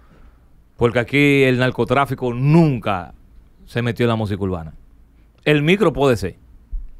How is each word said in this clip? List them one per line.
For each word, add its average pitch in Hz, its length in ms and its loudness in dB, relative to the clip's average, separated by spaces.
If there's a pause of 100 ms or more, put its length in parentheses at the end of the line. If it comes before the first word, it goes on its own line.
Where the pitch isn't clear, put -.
(760)
Porque 120 220 0
aquí 139 460 2
el 127 140 2
narcotráfico 127 760 -2
nunca 127 800 2 (540)
se 120 160 -6
metió 120 220 -2
en 117 60 2
la 113 60 0
música 101 260 -4
urbana. 87 300 -6 (720)
El 151 180 2
micro 175 300 2
puede 131 240 2
ser. 92 200 -8 (640)